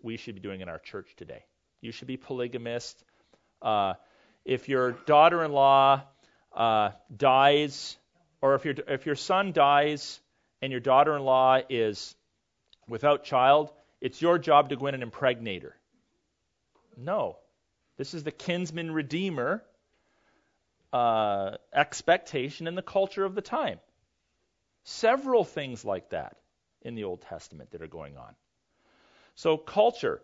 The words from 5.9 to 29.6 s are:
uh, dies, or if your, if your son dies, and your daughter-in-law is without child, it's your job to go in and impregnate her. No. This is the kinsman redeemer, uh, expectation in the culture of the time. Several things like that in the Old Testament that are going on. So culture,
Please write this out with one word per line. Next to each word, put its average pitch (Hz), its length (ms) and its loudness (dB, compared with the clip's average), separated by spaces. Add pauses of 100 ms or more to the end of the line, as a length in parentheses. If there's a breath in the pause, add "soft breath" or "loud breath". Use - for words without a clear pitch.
uh, 110 380 0 (240)
dies, 139 800 4 (440)
or 135 140 4
if 131 100 -6
your, 143 100 -4 (120)
if 135 180 -6
your 147 100 -2
son 190 380 -2
dies, 147 680 2 (440)
and 135 80 -6
your 127 80 -6
daughter-in-law 131 800 4 (100)
is 113 460 -4 (720)
without 139 380 0
child, 143 440 4 (300 soft breath)
it's - 220 -8
your 170 180 2
job 147 300 4
to 143 80 -6
go 135 100 -6
in 139 60 -4
and 127 100 -10
impregnate 113 600 -4
her. 73 120 -18 (1200)
No. 139 400 -6 (600)
This 143 160 -10
is 160 100 -12
the 151 80 -8
kinsman 170 600 -8
redeemer, 156 680 -4 (1300)
uh, 107 640 0 (160)
expectation 170 920 -2
in 170 80 -8
the 185 60 -6
culture 196 440 -2
of 190 100 -8
the 208 60 -6
time. 170 380 -6 (1080)
Several 247 580 0
things 131 400 -10
like 95 280 -6
that 80 260 -10 (440)
in 120 140 -14
the 107 80 -8
Old 90 180 -10
Testament - 500 -20
that 82 100 -18
are 80 60 -14
going 76 280 -18
on. 60 180 -20 (1000 soft breath)
So 160 220 0
culture, 208 680 0